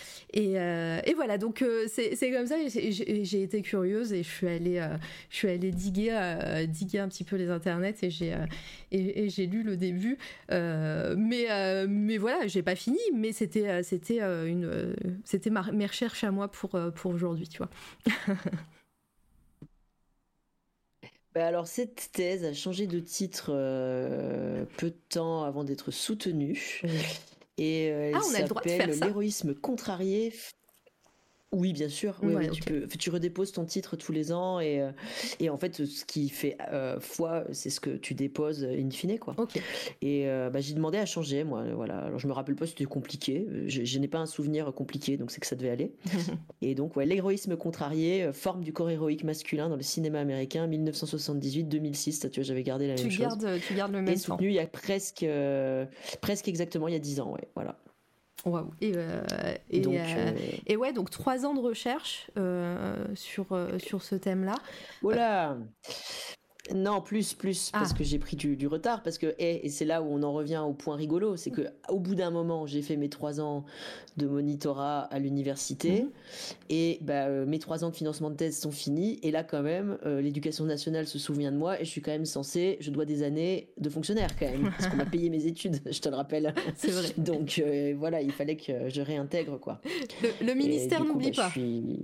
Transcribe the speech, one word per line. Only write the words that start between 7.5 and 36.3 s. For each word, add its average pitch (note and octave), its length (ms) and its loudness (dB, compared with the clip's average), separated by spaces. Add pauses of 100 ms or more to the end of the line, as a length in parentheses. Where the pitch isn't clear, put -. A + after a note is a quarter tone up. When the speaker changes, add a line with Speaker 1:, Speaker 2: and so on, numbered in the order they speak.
Speaker 1:
et F3+ 80 2
j'ai, E3 240 -2
euh, D#3+ 120 -2 (460)
et, G3 340 2
et G3+ 40 2
j'ai F#3 160 0
lu G#3 180 0
le G#3 120 0
début. F#3 420 2 (340)
Euh, D#3 680 2
mais, A3+ 340 2
euh, F#3+ 380 2
mais G#3 280 4
voilà, A#3+ 300 2
j'ai F#3 160 2
pas F3+ 120 2
fini, B3 220 2 (160)
mais A3 200 2
c'était, G#3 340 2
euh, F3+ 160 2
c'était, G3+ 380 0
euh, E3+ 260 2
une, F3 160 2
euh, F3 300 -2 (320)
c'était G3 240 2
ma, G#3 240 2
mes G#3 120 2
recherches - 380 -2
à G3+ 80 2
moi G3 180 0
pour, - 260 -4
euh, E3+ 160 0
pour F3 200 -2
aujourd'hui, E3+ 380 0
tu - 80 -16
vois. - 120 -4 (360)
<laughs> G3+ 340 2 (3000)
Speaker 2:
Bah E3 100 2
alors, E3+ 220 2
cette A#3+ 440 -4
thèse F#3 320 0
a D3+ 100 0
changé F#3 340 -2
de F3 120 0
titre, E3+ 540 -4
euh, C3 1120 0 (120)
peu E3+ 120 0
de E3 60 -6 (140)
temps E3 340 0
avant C#3+ 200 -2
d'être C#3 280 -4
soutenue. F3 920 -2
Speaker 1:
Oui. E3+ 60 0 (680)
Speaker 2:
Et, D#3 320 2
euh, D3 180 2
elle D3+ 60 4
Speaker 1:
Ah, - 120 4
on C#4 80 2
a G3 60 4
le C#3+ 60 2
droit - 160 0
de E3+ 60 2
Speaker 2:
s'appelle F3 180 4
Speaker 1:
faire D3+ 80 2
ça. D#3+ 100 2
Speaker 2:
L'héroïsme G3+ 480 0
contrarié. G#3+ 800 0 (1160)
Oui, F#3 220 2
bien D3 160 -2
sûr. G3 320 -2
Oui, E3+ 140 4
Speaker 1:
Ouais, D#3+ 120 2
Speaker 2:
oui, D#3 40 -2
tu D#3+ 100 -4
Speaker 1:
ok. D3 260 -2
Speaker 2:
peux, - 100 -8
tu - 120 -2
redéposes F3 440 0
ton E3 120 -2
titre F#3 300 -4
tous E3+ 160 -4
les D#3 200 2
ans F3+ 280 0
et, D3 220 2
euh, C#3 100 0 (480)
et E3 100 2
en C#3+ 80 0
fait, D#3+ 260 -2
ce C#3+ 220 -4
qui C#3+ 240 0
fait, - 260 -2 (160)